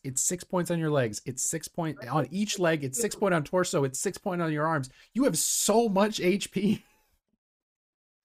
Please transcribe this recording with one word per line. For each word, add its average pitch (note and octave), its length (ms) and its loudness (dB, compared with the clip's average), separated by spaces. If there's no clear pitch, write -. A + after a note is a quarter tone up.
it's C3+ 180 -4
six F3+ 220 -2
points F3 280 0
on E3+ 80 0
your D#3+ 100 0
legs, B2 360 0
it's B2+ 220 -6
six - 200 -6
point - 400 -6
on C#3+ 240 0
each G3+ 280 -2
leg, D#3+ 240 2
it's C3 160 -4
six G#3 160 -2
point G3 200 2
on D#3 80 0
torso, F3 400 0
it's C3+ 160 -2
six F#3+ 180 -4
point F3 240 -2
on D#3+ 100 0
your D3+ 140 0
arms. D#3 240 0
You B3+ 120 2
have E3 120 2
so A3+ 500 2
much G#3 320 2
H F#3 320 2
P. G3+ 380 0
<laughs> - 40 -20